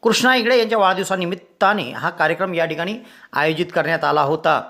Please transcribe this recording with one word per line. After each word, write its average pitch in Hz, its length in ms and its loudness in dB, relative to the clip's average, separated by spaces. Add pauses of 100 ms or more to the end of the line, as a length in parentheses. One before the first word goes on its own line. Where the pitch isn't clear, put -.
कृष्णा 233 320 2
इंगडे 247 240 2
यांच्या 226 200 0
वाढदिवसानिमित्ताने 185 1120 0
हा 135 200 -4
कार्यक्रम 170 440 -2
या 165 100 0
ठिकाणी 165 340 -6 (340)
आयोजित 160 420 0
करण्यात 160 300 0
आला 147 180 2
होता. 156 480 0